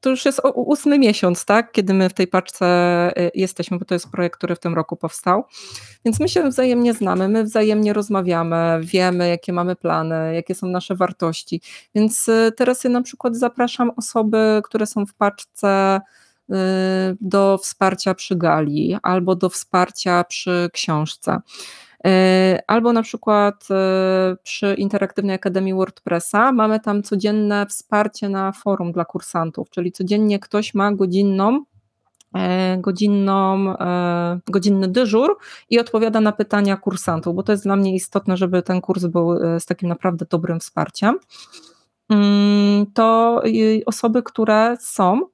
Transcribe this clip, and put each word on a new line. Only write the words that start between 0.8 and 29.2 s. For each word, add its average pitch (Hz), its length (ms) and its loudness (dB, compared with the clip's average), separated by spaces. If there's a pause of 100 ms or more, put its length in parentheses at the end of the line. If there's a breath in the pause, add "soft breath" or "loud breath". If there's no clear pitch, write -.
miesiąc, 208 460 2
tak, 226 260 2
kiedy 196 220 0
my 190 160 4
w - 40 -8
tej 185 140 0
paczce, - 380 -2 (540)
y, 175 160 0
jesteśmy, 180 440 -4
bo 185 60 -10
to 180 100 -2
jest - 160 -6
projekt, 175 260 -4
który 175 180 -4
w - 40 -20
tym 170 160 -4
roku 160 200 -4
powstał. 185 480 -2 (640 loud breath)
Więc 226 140 0
my 330 100 0
się 359 200 0
wzajemnie 240 440 2
znamy, 190 360 0
my 220 140 2
wzajemnie 214 500 2
rozmawiamy, 170 920 0
wiemy, 180 460 0
jakie 175 240 -4
mamy 175 220 -2
plany, 160 600 -2
jakie 170 200 -6
są 185 120 -8
nasze 180 280 -4
wartości. 170 680 -4 (340 loud breath)
Więc, 214 340 0
y, 226 280 4
teraz 247 260 0
ja 254 60 0
na 247 120 0
przykład 247 340 -6
zapraszam 240 640 -2
osoby, 220 640 0
które 214 220 -4
są 202 200 -4
w - 80 -18
paczce, 196 880 0 (500 soft breath)
y, - 20 -4 (680)
do 196 360 2
wsparcia 190 560 -2
przy - 220 -6
gali 156 680 0
albo 185 320 0
do 185 140 -2
wsparcia 180 760 -2
przy 175 500 -4
książce. - 680 -4 (680 loud breath)
Y, - 20 4 (580)
albo 233 260 2
na 226 100 2
przykład, 208 640 0 (680)
y, 185 100 -10
przy - 300 -4
Interaktywnej 196 640 -2
Akademii 190 380 -2
WordPressa 190 760 0
mamy 220 280 2
tam 208 240 -2
codzienne 208 600 0
wsparcie 208 640 -4
na 196 220 -2
forum 190 400 -4
dla 170 140 -2
kursantów, - 640 -6